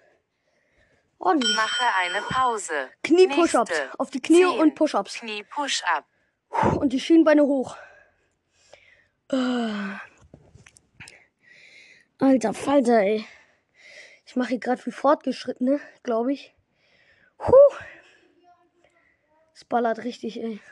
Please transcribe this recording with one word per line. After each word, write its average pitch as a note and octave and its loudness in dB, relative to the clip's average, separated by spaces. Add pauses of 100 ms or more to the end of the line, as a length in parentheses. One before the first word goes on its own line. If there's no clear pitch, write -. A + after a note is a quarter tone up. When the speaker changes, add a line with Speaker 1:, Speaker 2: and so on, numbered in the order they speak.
(1160)
Speaker 1:
Ordentlich. D#4 0
Speaker 2:
Mache A3 -2
eine F#3 -4
Pause. G#3+ -4 (120)
Speaker 1:
Knie-Push-Ups. D#4 2
Speaker 2:
Nächste. D3 -6
Speaker 1:
Auf - -8
die C4 -10
Knie E4+ 4
Speaker 2:
Zehn. F4+ 2
Speaker 1:
und D#4 2
Push-Ups. B3 -2
Speaker 2:
Knie-Push-Up. G#3+ -6 (680)
Speaker 1:
Und C4 -2
die C4+ -2
Schienbeine D4+ 6
hoch. C4 -4 (1500)
Äh. A3+ -4 (2250)
Alter C4 2
Falter, A#3+ 2
ey. G#3 0 (1000)
Ich - -14
mache B3 -4
hier A#3+ -4
grad A#3+ -6
wie A#3+ -10
Fortgeschrittene, C4+ -2 (240)
glaub A#3 -2
ich. - -6 (840)
Huh. C#5 8 (1800)
Es - -20
ballert A#3 -2
richtig, A#3 -12
ey. A3+ -10 (100)